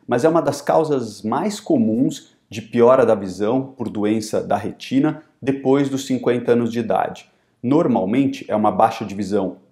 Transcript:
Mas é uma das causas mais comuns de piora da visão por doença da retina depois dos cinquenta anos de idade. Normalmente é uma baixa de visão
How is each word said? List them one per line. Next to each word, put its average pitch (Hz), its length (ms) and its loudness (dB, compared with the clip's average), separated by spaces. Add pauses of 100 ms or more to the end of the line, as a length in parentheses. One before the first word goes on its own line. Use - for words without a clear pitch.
Mas 123 160 0
é 160 40 4
uma 165 120 4
das 139 220 -2
causas 143 580 0
mais 147 400 -4
comuns 123 760 0 (140)
de 104 140 -10
piora 120 420 6
da 110 100 4
visão 104 640 -2
por 107 140 -6
doença 107 500 -2
da 120 160 -2
retina 135 640 -2 (200)
depois 135 480 0
dos 135 160 -6
cinquenta 123 460 0
anos 120 200 0
de 117 60 -4
idade. - 500 -4 (340)
Normalmente 131 840 0
é 104 80 -2
uma 107 140 2
baixa 113 340 2
de 98 100 -8
visão 98 440 -4 (140)